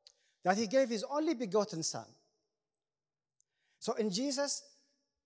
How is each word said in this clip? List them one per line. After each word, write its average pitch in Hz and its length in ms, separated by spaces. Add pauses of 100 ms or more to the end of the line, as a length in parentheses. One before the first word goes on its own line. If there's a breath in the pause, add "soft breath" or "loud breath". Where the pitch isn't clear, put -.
(420 loud breath)
that 190 160
he 226 80
gave 262 220
his 220 160
only 302 300
begotten 202 480
Son. 113 300 (1700)
So - 160
in 220 160
Jesus, 269 520 (640)